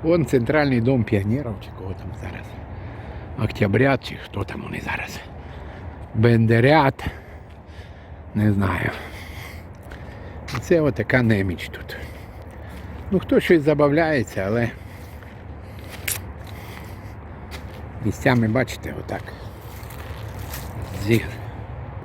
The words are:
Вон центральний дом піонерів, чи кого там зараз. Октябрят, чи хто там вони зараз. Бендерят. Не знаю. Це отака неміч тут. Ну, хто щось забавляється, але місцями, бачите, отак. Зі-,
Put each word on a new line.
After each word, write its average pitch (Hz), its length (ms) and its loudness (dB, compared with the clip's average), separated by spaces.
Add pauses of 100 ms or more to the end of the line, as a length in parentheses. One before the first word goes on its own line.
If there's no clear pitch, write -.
Вон 165 240 4
центральний 135 540 4
дом 120 240 4
піонерів, 110 500 2 (100)
чи - 40 -14 (100)
кого 95 160 -6
там 92 140 -10 (120)
зараз. - 260 -8 (1000)
Октябрят, 113 640 4
чи 135 80 -8
хто - 280 -6
там - 180 -8
вони - 180 -6
зараз. - 400 -6 (920)
Бендерят. 117 920 6 (1300)
Не 104 180 6
знаю. 95 380 2 (1700)
Це 170 200 6
отака 127 420 4
неміч 95 460 2
тут. - 280 -12 (1120)
Ну, 190 80 4
хто - 220 4
щось 165 220 8
забавляється, 147 840 4
але 113 240 2 (3250)
місцями, 117 440 4
бачите, - 500 -2
отак. 98 240 -6 (1800)
Зі-, 110 220 4 (800)